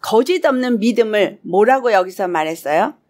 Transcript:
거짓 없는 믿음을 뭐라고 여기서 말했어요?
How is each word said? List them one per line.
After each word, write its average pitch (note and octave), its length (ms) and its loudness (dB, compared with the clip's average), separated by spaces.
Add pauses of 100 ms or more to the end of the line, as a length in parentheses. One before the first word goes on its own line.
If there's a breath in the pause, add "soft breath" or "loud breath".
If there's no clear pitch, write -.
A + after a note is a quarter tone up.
거짓 C4+ 460 0
없는 B3+ 320 0
믿음을 G#3+ 640 0
뭐라고 A#3 500 2
여기서 F#3 360 0
말했어요? E3 640 -2 (160)